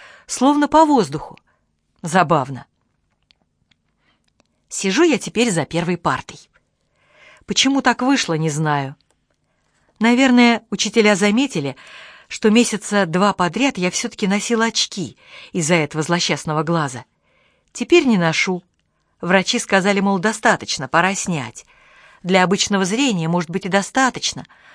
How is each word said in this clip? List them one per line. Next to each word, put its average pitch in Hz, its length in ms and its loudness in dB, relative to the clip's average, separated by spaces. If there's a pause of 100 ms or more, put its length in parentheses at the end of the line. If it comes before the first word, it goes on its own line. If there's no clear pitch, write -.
(280)
словно 285 400 2
по 311 180 4
воздуху. 190 520 -2 (640)
Забавно. 147 640 0 (2000)
Сижу 196 360 -2
я 302 140 4
теперь 220 340 -2
за 160 140 -2
первой 170 320 -4
партой. - 420 -6 (1080)
Почему 269 360 2
так 247 200 2
вышло, 254 320 0
не 160 160 0
знаю. 143 460 -2 (1040)
Наверное, 240 720 4
учителя 208 460 2
заметили, 202 600 -2 (520)
что - 240 0
месяца 208 540 0
два 185 280 0
подряд 208 440 -2
я 180 120 -2
всё-таки - 380 -6
носила 220 380 0
очки 202 520 -6 (360)
из-за 175 220 0
этого 156 280 -2
злосчастного 160 600 -2
глаза. 147 420 -4 (640)
Теперь 320 340 2
не 226 120 4
ношу. 175 460 0 (580)
Врачи 185 380 0
сказали, 196 400 0
мол, 196 200 0
достаточно, 208 680 -2
пора 180 280 0
снять. 143 500 -8 (580)
Для 185 200 2
обычного 196 420 0
зрения, 202 420 -2
может 170 220 -2
быть, 185 160 -8
и 190 40 -6
достаточно, 202 760 -2 (300)